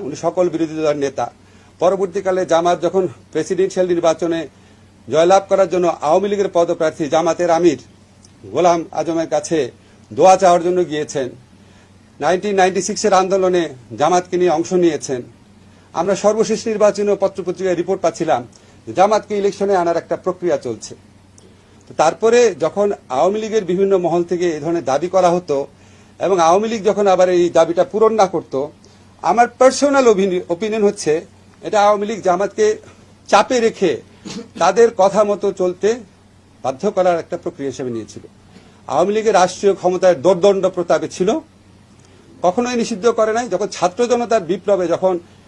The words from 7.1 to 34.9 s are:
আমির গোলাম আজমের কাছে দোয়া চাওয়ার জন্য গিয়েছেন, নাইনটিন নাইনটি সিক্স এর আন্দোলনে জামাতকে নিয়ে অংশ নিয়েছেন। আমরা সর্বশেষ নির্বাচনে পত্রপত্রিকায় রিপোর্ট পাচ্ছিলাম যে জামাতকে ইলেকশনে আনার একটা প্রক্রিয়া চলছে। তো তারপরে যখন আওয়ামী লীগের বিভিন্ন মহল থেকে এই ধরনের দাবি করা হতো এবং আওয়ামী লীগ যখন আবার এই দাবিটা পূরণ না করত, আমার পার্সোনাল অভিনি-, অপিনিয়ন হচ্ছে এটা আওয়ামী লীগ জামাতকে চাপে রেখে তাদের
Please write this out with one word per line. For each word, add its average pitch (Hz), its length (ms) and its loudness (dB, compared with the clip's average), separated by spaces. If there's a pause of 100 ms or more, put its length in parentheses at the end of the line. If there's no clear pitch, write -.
আমির 165 280 2 (680)
গোলাম 165 460 2
আজমের 160 360 -4
কাছে 151 420 -2 (420)
দোয়া 180 240 6
চাওয়ার 175 260 4
জন্য 180 260 0
গিয়েছেন, 143 400 -6 (920)
নাইনটিন 185 360 0
নাইনটি 185 260 2
সিক্স 196 220 -4
এর 202 80 2
আন্দোলনে 185 640 2 (240)
জামাতকে 180 380 0
নিয়ে 180 140 2
অংশ 165 220 -2
নিয়েছেন। 151 500 0 (680)
আমরা 185 240 -2
সর্বশেষ 214 500 -2
নির্বাচনে 208 540 0
পত্রপত্রিকায় 185 560 -4
রিপোর্ট 180 260 -4
পাচ্ছিলাম 151 440 -2 (400)
যে 110 60 -10
জামাতকে 208 460 0
ইলেকশনে 196 380 0
আনার 170 200 0
একটা 160 200 -6
প্রক্রিয়া 175 400 -4
চলছে। 117 380 -10 (960)
তো - 60 -20
তারপরে 214 600 2
যখন 196 380 -2 (160)
আওয়ামী 180 320 0
লীগের 214 240 -2
বিভিন্ন 190 340 0
মহল 175 260 0
থেকে 175 300 -2
এই 151 60 -8
ধরনের 165 240 -4
দাবি 143 240 -2
করা 180 220 2
হতো 170 360 -2 (520)
এবং 175 220 0
আওয়ামী 185 280 4
লীগ 220 160 -4
যখন 202 220 0
আবার 185 220 4
এই 175 220 2
দাবিটা 165 340 2
পূরণ 214 280 2
না 208 140 2
করত, 147 400 -6 (560)
আমার 220 260 2
পার্সোনাল 262 600 2
অভিনি-, 190 400 2
অপিনিয়ন 208 360 -2
হচ্ছে 170 420 -2 (360)
এটা 202 200 0
আওয়ামী 208 240 2
লীগ 208 140 -6
জামাতকে 196 580 0 (500)
চাপে 220 320 4
রেখে 185 420 0 (560)
তাদের 196 380 4